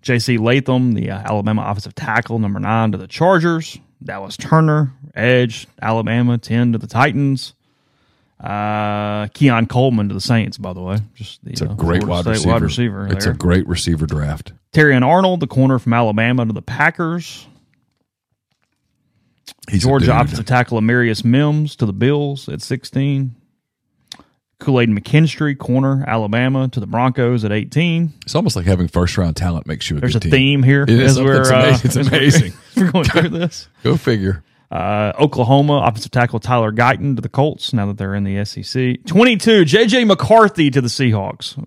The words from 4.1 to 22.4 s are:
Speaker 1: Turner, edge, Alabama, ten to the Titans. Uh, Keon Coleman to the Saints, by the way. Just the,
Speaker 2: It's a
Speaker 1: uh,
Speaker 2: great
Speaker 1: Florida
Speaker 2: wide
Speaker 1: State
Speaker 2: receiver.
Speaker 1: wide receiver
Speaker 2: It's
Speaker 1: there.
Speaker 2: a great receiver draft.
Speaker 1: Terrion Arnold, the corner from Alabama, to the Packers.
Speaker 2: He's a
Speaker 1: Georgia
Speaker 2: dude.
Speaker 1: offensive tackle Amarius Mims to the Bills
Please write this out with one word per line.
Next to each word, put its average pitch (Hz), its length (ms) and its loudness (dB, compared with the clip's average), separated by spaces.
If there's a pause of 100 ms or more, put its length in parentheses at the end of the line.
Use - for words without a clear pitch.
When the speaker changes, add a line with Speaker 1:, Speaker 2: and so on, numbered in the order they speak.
Speaker 1:
Turner, 151 560 2 (240)
edge, 123 520 0 (140)
Alabama, 113 560 0
ten 117 360 0
to 113 40 -2
the 113 100 -8
Titans. 139 640 -2 (880)
Uh, 104 920 -4
Keon 120 320 0
Coleman 120 420 0
to 98 60 -6
the 95 80 -8
Saints, 110 360 -2
by 101 140 -10
the 90 80 -12
way. 90 160 -6 (180)
Just - 300 -20
the, - 80 -16
Speaker 2:
It's - 80 -10
a - 120 -4
Speaker 1:
uh, - 20 -8
Speaker 2:
great 90 300 -2
Speaker 1:
Florida 104 40 -4
Speaker 2:
wide 87 140 -2
Speaker 1:
State 87 100 -2
Speaker 2:
receiver. 110 220 0
Speaker 1:
wide 117 80 2
receiver 98 460 -4
Speaker 2:
It's 98 180 -4
Speaker 1:
there. 90 80 0
Speaker 2:
a 73 40 -6
great 87 300 2
receiver 82 380 -2
draft. 73 480 -6 (180)
Speaker 1:
Terrion 139 340 4
Arnold, 180 360 2
the 139 60 -4
corner 131 300 2
from 120 140 -2
Alabama, 117 540 0
to 110 80 -4
the 110 80 -8
Packers. 165 840 -4 (2250)
Speaker 2:
He's 95 140 0
a 127 40 2
Speaker 1:
Georgia 135 180 2
Speaker 2:
dude. - 100 4
Speaker 1:
offensive 117 300 0
tackle 123 340 0
Amarius 113 460 0
Mims 147 500 0
to 120 100 -2
the 104 60 -2
Bills 139 560 -2